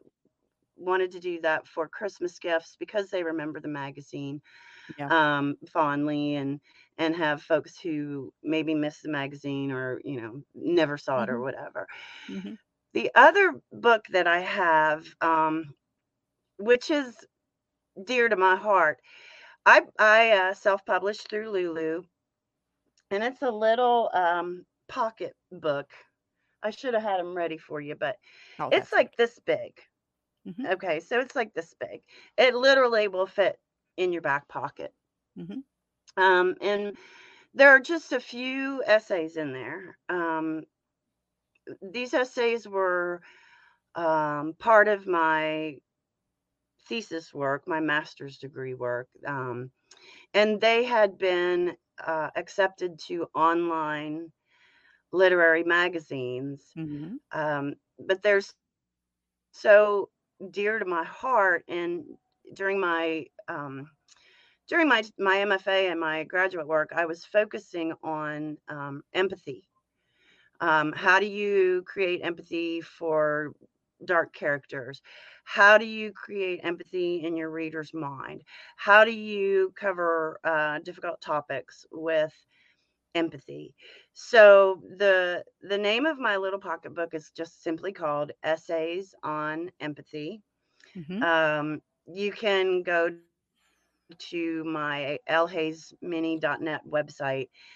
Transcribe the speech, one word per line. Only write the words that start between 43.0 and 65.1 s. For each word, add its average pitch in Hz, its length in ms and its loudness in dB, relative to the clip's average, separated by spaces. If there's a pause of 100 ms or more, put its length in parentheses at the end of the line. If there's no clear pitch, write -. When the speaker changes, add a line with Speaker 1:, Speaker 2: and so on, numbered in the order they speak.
Speaker 1:
um, 156 640 -2
part 214 300 6
of 196 180 -2
my 156 680 -2 (1120)
thesis 185 440 -10
work, 139 340 -4
my 180 120 -4
master's 151 580 -6
degree 131 360 -12
work, 123 340 -6 (180)
um, 127 460 -8 (640)
and 214 260 2
they 226 240 2
had 214 340 2
been, 175 600 0 (280)
uh, 156 300 -4
accepted 180 640 -4
to 170 340 -8
online 160 960 -2 (840)
literary 170 500 4
magazines. 143 1120 -4
Speaker 2:
Mm-hmm. 156 380 -10 (160)
Speaker 1:
Um, 147 440 -4 (240)
but 190 220 -4
they're 208 160 4
s-, - 180 -6 (960)
so 208 580 4 (420)
dear 208 280 -2
to 202 60 -4
my 170 180 -2
heart, 202 640 0
and 175 340 -6 (500)
during 196 260 -4
my, 165 480 -2 (200)
um, 143 420 -10 (800)
during 320 220 2
my, 220 140 2 (140)